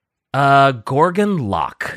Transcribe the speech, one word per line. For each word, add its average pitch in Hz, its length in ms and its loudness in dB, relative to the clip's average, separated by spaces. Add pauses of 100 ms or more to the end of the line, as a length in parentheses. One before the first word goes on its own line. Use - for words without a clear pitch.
(320)
Uh, 139 400 4
Gorgon 160 760 -2
Locke. - 460 -6